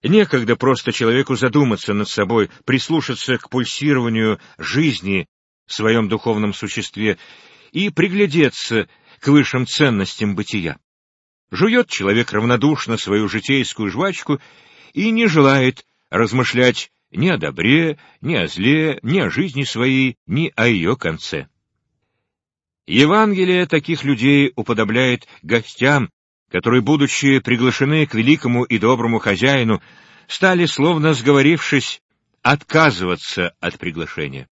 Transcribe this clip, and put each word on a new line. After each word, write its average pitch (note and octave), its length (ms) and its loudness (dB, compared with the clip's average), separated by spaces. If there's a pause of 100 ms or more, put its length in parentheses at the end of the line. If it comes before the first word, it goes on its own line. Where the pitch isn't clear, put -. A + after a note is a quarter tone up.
Некогда B2+ 540 2
просто C3 340 0
человеку B2 460 0
задуматься A#2 560 0
над G2+ 160 -2
собой, G#2+ 400 0 (160)
прислушаться C3 720 -2
к - 140 -12
пульсированию A#2 880 -2 (160)
жизни G2 720 -2 (400)
в - 80 -12
своем A2 340 2
духовном G#2+ 460 -2
существе G#2 640 -4 (540)
и F#3+ 180 -2
приглядеться D#3+ 1000 0 (300)
к - 100 -4
высшим C3 380 4
ценностям G#2 680 0
бытия. F2+ 440 -6 (720)
Жует A3+ 400 0
человек G#2+ 420 0
равнодушно A#2 640 0
свою G#2 320 -2
житейскую A2 600 -4
жвачку D3+ 500 -4 (540)
и G#3 160 -2
не A3+ 160 2
желает C3+ 580 4 (240)
размышлять A#2+ 840 0 (220)
ни B2 160 -2
о D#3+ 100 -2
добре, C3 600 0 (220)
ни D#3 160 -4
о F2 100 0
зле, C#3 560 0
ни C#3 160 -2
о A#2 120 -2
жизни C#3 340 -4
своей, C3 520 -2 (100)
ни D3+ 280 -2
о A2+ 140 2
ее G2 280 0
конце. D#2 520 -8 (1400)
Евангелие F3+ 800 2
таких D#3 380 -2
людей C#3 500 2
уподобляет A#2+ 720 0 (160)
гостям, A#2+ 680 0 (400)
которые, A#2 320 2
будучи C#3 580 2
приглашены C3 680 0
к - 80 -14
великому B2 500 2
и A2+ 140 -2
доброму A#2 400 0
хозяину, A2 640 0 (460)
стали, F3+ 380 2
словно D#3 480 0
сговорившись, C#3 840 2 (420)
отказываться G2 1160 0
от F2 180 -6
приглашения. D#2 760 -8